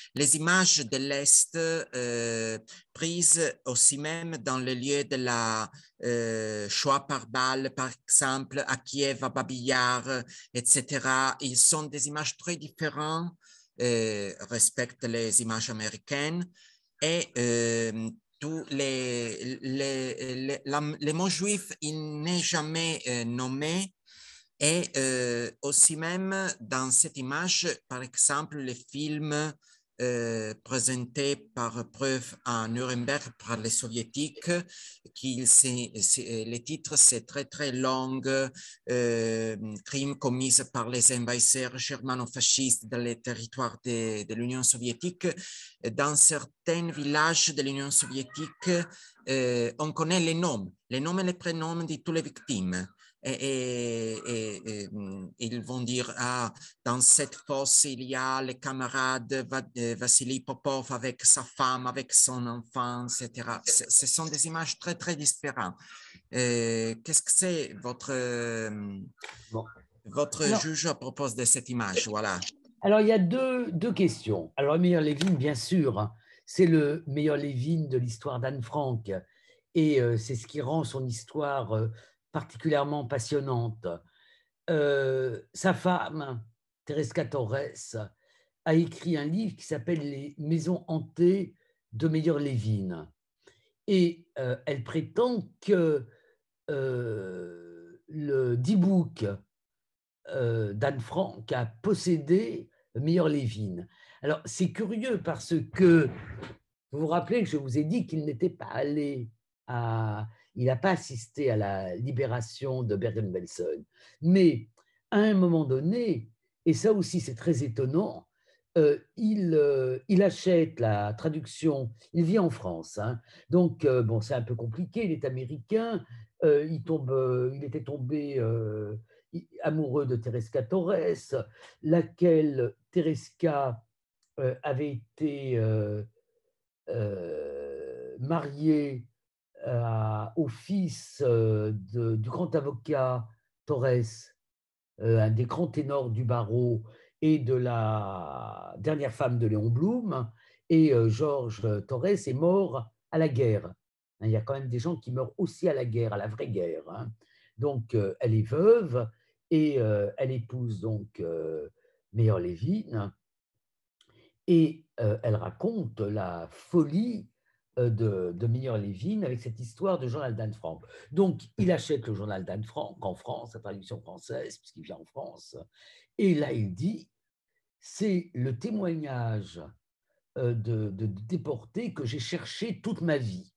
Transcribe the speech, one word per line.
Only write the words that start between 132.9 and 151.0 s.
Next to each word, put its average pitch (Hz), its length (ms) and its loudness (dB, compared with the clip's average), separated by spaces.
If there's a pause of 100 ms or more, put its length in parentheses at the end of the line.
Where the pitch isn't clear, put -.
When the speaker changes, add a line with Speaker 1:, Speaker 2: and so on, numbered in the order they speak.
Speaker 2:
Teresa, 143 920 0 (560)
euh, 127 240 0
avait 143 280 -2
été, 135 640 -4
euh, 107 460 0 (840)
euh, 71 1300 -6
mariée 143 840 0 (600)
à, 110 720 -2
au 156 100 2
fils, 175 800 -4
euh, 110 480 4 (180)
de, 113 240 0
du 110 140 0
grand 170 260 -2
avocat 131 720 0 (380)
Torres, 123 680 0 (680)
euh, 113 180 6
un 110 100 6
des 110 160 4
grands 156 220 0
ténors 139 420 0
du 113 140 0
barreau 117 600 2 (400)
et 156 140 6
de 131 160 0
la 98 1300 -2
dernière 143 340 -2
femme 123 240 0
de 117 80 2
Léon 107 240 2
Blum. 156 640 0 (380)
Et, 160 220 8
euh, 117 160 6